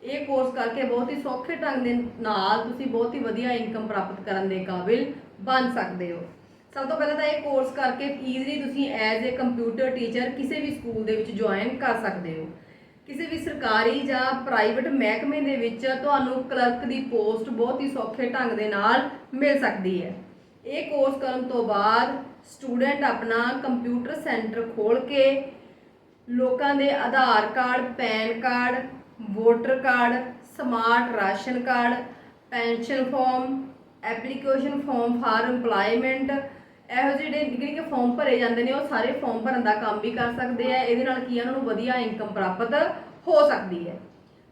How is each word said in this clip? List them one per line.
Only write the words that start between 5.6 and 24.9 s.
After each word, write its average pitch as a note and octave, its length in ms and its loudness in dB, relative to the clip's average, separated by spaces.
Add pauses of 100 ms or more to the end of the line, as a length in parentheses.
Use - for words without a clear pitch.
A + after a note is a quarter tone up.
ਸਕਦੇ F3+ 420 -4
ਹੋ। E3+ 80 -8 (540)
ਸਭ C4+ 140 -4
ਤੋਂ D#4+ 80 0
ਪਹਿਲਾਂ D4 200 0
ਤਾਂ D4+ 80 0
ਇਹ D4 180 0
ਕੋਰਸ C4 300 0
ਕਰਕੇ B3+ 320 -2
ਈਜ਼ੀਲੀ C4+ 580 -4
ਤੁਸੀਂ C4+ 320 -2
as A3 300 0
a B3+ 160 0
computer A#3+ 560 0
teacher B3 400 -2
ਕਿਸੇ D4+ 240 -4
ਵੀ D4 100 -4
ਸਕੂਲ A3+ 340 -6
ਦੇ A3 120 0
ਵਿੱਚ G#3+ 140 -2
ਜੁਆਇਨ G#3+ 460 0
ਕਰ B3+ 180 0
ਸਕਦੇ F3 460 -4
ਹੋ। D#3 60 -8 (600)
ਕਿਸੇ D4 200 -8
ਵੀ D#4+ 120 -6
ਸਰਕਾਰੀ A#3 600 2
ਜਾਂ C4 440 0
ਪ੍ਰਾਈਵੇਟ A#3 440 2
ਮਹਿਕਮੇ C4+ 520 0
ਦੇ C#4 160 0
ਵਿੱਚ A#3 300 -2
ਤੁਹਾਨੂੰ C4 580 0
ਕਲਰਕ B3 400 0
ਦੀ B3 160 -2
ਪੋਸਟ A3+ 500 0
ਬਹੁਤ B3 300 0
ਹੀ C#4 100 -2
ਸੌਖੇ A#3+ 380 -4
ਢੰਗ B3+ 240 0
ਦੇ G#3 160 -2
ਨਾਲ G#3+ 420 4 (240)
ਮਿਲ C#4 240 4
ਸਕਦੀ F#3+ 440 0
ਹੈ। - 120 -8 (520)
ਇਹ D4+ 240 -6
ਕੋਰਸ C4+ 300 2
ਕਰਨ B3+ 220 -2
ਤੋਂ A#3+ 220 0
ਬਾਅਦ G#3+ 520 4 (280)
ਸਟੂਡੈਂਟ C4+ 600 -2
ਆਪਣਾ A#3+ 580 0
ਕੰਪਿਊਟਰ A#3+ 520 -2
ਸੈਂਟਰ A3+ 640 -4
ਖੋਲ੍ਹ A3+ 240 4